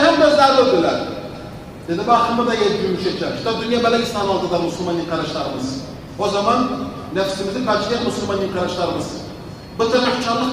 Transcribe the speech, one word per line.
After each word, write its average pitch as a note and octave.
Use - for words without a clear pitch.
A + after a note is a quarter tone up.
hem D#4+
gözleri C#4+
öldüler. B3
Dedi E3+
bakın A#3
bu A#3+
da A3+
yedi G3+
gümüş F#3
şeker. D#3+
İşte -
dünya A#3
böyle A#3
insan G#3+
aldı F#3
da F3
Müslümanın E3+
kardeşlerimiz. D3
O G3+
zaman G#3+
nefsimizi G3
kaçırıyor G#3
Müslümanın G3
kardeşlerimiz. F3
Bu A3+
tane B3+